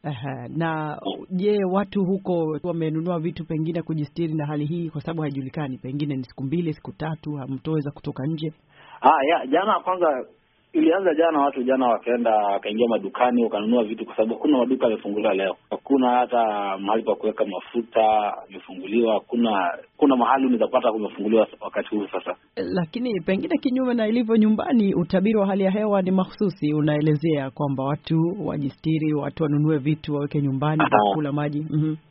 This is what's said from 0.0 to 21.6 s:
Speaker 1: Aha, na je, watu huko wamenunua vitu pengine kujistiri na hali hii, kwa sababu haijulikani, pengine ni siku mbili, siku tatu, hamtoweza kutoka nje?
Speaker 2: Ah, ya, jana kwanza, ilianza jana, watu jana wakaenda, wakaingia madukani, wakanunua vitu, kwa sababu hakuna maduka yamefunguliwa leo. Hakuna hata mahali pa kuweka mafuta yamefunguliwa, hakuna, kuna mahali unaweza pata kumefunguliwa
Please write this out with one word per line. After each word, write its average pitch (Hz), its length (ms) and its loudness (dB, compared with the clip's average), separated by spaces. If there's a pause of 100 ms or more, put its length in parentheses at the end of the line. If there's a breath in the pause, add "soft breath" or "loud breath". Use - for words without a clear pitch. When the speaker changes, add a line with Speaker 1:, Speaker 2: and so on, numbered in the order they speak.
Speaker 1:
Aha, 131 540 -8
na 156 440 -4 (300)
je, 202 340 0
watu 196 400 0
huko 175 580 -2
wamenunua 165 560 -2
vitu 165 260 -6
pengine 160 380 -4
kujistiri 160 520 -4
na 151 120 -2
hali 147 200 -4
hii, 170 240 -4
kwa 151 100 -8
sababu 165 220 -6
haijulikani, 139 560 -6
pengine 143 380 -4
ni 131 80 -6
siku - 200 -10
mbili, 160 300 -2
siku - 180 -14
tatu, 151 400 -8
hamtoweza 143 580 -4
kutoka - 360 -8
nje? 156 260 -4 (480 loud breath)
Speaker 2:
Ah, 143 300 4
ya, 147 160 0
jana 180 340 2
kwanza, 170 460 0 (460)
ilianza 165 420 2
jana, 160 260 2
watu 139 220 0
jana 131 240 2
wakaenda, 120 500 0
wakaingia 107 520 0
madukani, 117 560 0
wakanunua 110 400 0
vitu, 110 200 -6
kwa - 120 -10
sababu 113 180 0
hakuna 147 240 2
maduka 127 280 0
yamefunguliwa 107 480 0
leo. 95 220 -2 (140)
Hakuna 127 400 2
hata 123 320 2 (360)
mahali 104 240 0
pa 107 120 0
kuweka 107 300 -2
mafuta 107 880 0 (160)
yamefunguliwa, 107 680 -2
hakuna, 101 640 0 (180)
kuna 139 200 4
mahali 123 300 4
unaweza 113 220 2
pata 123 240 2
kumefunguliwa 107 560 2 (120)